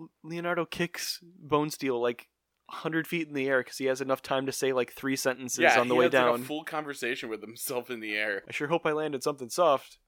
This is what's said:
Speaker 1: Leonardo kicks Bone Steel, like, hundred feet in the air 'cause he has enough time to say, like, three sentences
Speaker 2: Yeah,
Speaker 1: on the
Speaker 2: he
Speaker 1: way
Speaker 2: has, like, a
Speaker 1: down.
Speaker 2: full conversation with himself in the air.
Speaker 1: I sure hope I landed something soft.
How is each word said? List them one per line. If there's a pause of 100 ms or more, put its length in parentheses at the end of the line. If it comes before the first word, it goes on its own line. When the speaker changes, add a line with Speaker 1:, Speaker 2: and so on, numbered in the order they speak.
(220)
Speaker 1:
Leonardo
kicks
Bone
Steel,
like, (420)
hundred
feet
in
the
air
'cause
he
has
enough
time
to
say,
like,
three
sentences
Speaker 2:
Yeah,
Speaker 1:
on
the
Speaker 2:
he
Speaker 1:
way
Speaker 2:
has,
like,
a (100)
Speaker 1:
down.
Speaker 2:
full
conversation
with
himself
in
the
air.
Speaker 1:
I
sure
hope
I
landed
something
soft. (120)